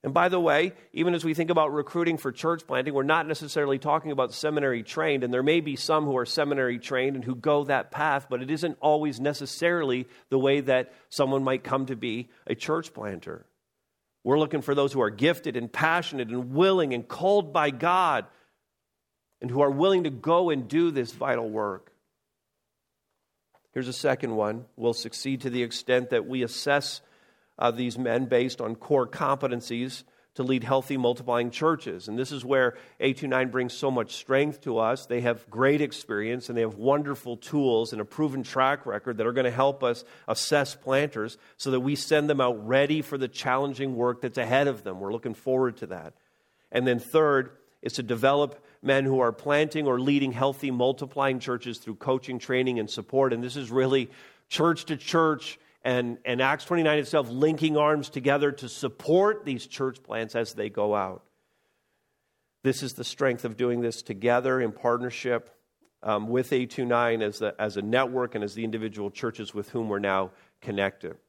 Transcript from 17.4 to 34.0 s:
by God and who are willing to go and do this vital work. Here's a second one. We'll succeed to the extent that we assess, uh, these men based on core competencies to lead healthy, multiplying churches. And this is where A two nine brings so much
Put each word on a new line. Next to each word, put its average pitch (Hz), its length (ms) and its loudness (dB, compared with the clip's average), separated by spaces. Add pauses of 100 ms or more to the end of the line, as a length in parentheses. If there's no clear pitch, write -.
by 151 180 2
God 156 560 2 (1120)
and 123 100 -6
who 135 100 -2
are 143 120 6
willing 180 320 4
to 151 60 0
go 165 400 2
and 127 180 -2
do 165 240 2
this 123 180 -2
vital 120 400 -2
work. 104 420 -6 (1800)
Here's 127 160 -6
a 127 40 -8
second 127 440 -2
one. 107 300 -2 (100)
We'll 117 160 0
succeed 127 480 -6
to 131 100 -6
the 123 140 -2
extent 123 460 0
that 117 180 0
we 127 160 -2
assess, 139 560 -2 (580)
uh, 123 120 2
these 120 260 -4
men 127 300 0
based 123 340 0
on 113 160 -4
core 135 300 2
competencies 131 1000 -4 (300)
to 135 80 -6
lead 127 200 0
healthy, 135 360 0
multiplying 120 520 0
churches. 120 560 -2
And 107 120 -6
this 131 120 -4
is 131 140 -10
where 127 320 4 (240)
A 135 140 2
two 143 120 -8
nine 127 240 0
brings 123 220 -2
so 139 180 -2
much 117 260 -2